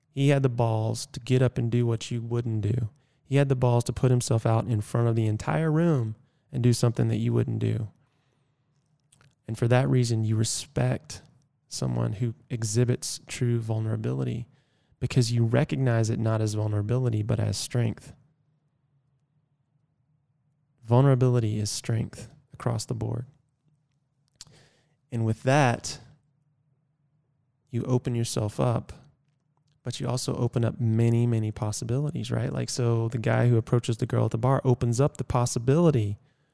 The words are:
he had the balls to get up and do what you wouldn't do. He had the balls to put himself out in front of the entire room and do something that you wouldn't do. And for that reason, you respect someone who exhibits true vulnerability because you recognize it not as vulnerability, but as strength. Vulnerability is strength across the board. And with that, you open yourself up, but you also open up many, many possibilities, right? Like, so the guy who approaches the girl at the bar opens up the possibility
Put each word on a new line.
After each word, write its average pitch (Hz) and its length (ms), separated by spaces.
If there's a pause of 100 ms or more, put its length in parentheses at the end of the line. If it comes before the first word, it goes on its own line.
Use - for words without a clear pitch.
(120)
he 139 180
had 139 140
the 135 60
balls 113 580
to - 120
get 127 220
up 123 160
and 120 120
do 120 160
what 113 260
you 120 100
wouldn't 117 400
do. 107 280 (340)
He 131 120
had 139 140
the 135 60
balls 123 300
to 120 80
put 127 160
himself 120 360
out 113 200
in 110 160
front 117 260
of 113 80
the 113 120
entire 156 440
room 151 440 (360)
and 127 120
do 120 100
something 117 360
that 117 80
you 117 160
wouldn't 113 260
do. 110 300 (1600)
And 117 100
for 120 100
that 127 220
reason, 117 340
you 110 120
respect - 840 (460)
someone 117 460
who 113 200 (160)
exhibits 117 800
true 120 320
vulnerability 113 880 (520)
because 120 320
you 120 120
recognize 120 680
it 110 100
not 110 220
as 107 140
vulnerability, 107 680
but 107 180
as 104 180
strength. - 560 (2750)
Vulnerability 123 720
is 104 100
strength - 600 (240)
across 117 320
the - 100
board. 110 300 (1900)
And 113 140
with 110 180
that, 131 560 (1700)
you 117 120
open 123 320
yourself 117 440
up, 131 340 (880)
but - 160
you 135 80
also 127 280
open 120 300
up 113 140
many, 117 460
many 110 260
possibilities, 120 800
right? 117 200
Like, 123 180
so 117 380
the 117 100
guy 120 300
who 120 100
approaches 113 400
the - 80
girl 117 200
at 110 60
the 113 60
bar 127 260
opens 120 380
up 147 160
the - 60
possibility 123 960 (360)